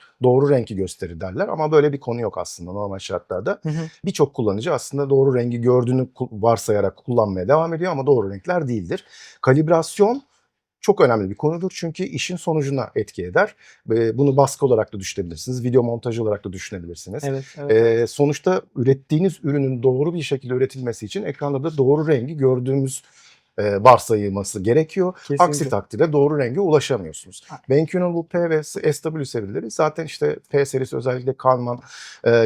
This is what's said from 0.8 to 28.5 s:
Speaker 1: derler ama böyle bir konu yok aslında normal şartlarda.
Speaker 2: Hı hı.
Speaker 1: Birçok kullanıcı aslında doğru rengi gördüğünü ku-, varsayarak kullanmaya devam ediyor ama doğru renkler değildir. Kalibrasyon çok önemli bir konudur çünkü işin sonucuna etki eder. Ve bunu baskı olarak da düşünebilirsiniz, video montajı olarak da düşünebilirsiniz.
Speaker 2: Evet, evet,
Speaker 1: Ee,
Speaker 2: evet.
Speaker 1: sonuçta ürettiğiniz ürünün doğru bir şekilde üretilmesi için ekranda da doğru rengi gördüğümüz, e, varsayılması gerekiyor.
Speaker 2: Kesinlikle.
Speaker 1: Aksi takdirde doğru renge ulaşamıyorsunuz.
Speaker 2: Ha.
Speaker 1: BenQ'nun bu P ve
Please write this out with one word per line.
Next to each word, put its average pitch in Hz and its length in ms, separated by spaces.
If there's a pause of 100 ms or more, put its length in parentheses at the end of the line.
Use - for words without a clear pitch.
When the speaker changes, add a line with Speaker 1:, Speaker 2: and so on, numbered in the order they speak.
Speaker 1:
derler 98 260
ama 156 240
böyle 147 220
bir 135 60
konu 120 220
yok 104 160
aslında 87 340
normal 98 280
şartlarda. 98 640
Speaker 2:
Hı 160 60
hı. 160 140 (220)
Speaker 1:
Birçok 170 280
kullanıcı 113 400
aslında 139 360
doğru 135 260
rengi 120 260
gördüğünü 127 400 (140)
ku-, 110 260
varsayarak 104 560
kullanmaya 101 500
devam 160 260
ediyor 175 180
ama 135 140
doğru 117 260
renkler 156 360
değildir. 117 380 (360)
Kalibrasyon 165 800 (600)
çok 202 200
önemli 113 280
bir 101 60
konudur 170 400
çünkü 170 280
işin 180 320
sonucuna 139 600
etki 104 300
eder. 127 300 (340)
Ve 113 280
bunu 139 200
baskı 139 280
olarak 113 280
da 104 60
düşünebilirsiniz, 95 640
video 123 200
montajı 117 400
olarak 104 220
da 92 80
düşünebilirsiniz. 92 720
Speaker 2:
Evet, 135 200 (140)
evet, 143 140
Speaker 1:
Ee, 110 40
Speaker 2:
evet. 113 340
Speaker 1:
sonuçta 151 520 (140)
ürettiğiniz 139 680
ürünün 135 400
doğru 131 300
bir 175 80
şekilde 131 320
üretilmesi 127 520
için 196 180
ekranda 143 400
da 160 140
doğru 147 300
rengi 147 300
gördüğümüz, 131 640 (540)
e, 101 260
varsayılması 104 760
gerekiyor. 160 580
Speaker 2:
Kesinlikle. 147 260
Speaker 1:
Aksi 147 260
takdirde 123 440
doğru 147 260
renge 127 200
ulaşamıyorsunuz. 131 880
Speaker 2:
Ha. - 220
Speaker 1:
BenQ'nun 170 440
bu 165 140
P 170 220
ve 156 140